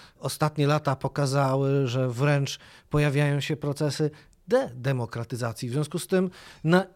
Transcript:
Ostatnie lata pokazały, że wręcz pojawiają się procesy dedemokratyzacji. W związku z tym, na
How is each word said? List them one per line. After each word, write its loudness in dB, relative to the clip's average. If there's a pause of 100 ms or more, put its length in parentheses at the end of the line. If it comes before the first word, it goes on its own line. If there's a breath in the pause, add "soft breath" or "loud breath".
(200 loud breath)
Ostatnie -2
lata 2
pokazały, 0
że 0
wręcz 0 (300 loud breath)
pojawiają 2
się -2
procesy -2 (360 loud breath)
dedemokratyzacji. -2
W -6
związku -4
z -10
tym, 2 (340 loud breath)
na 4 (100)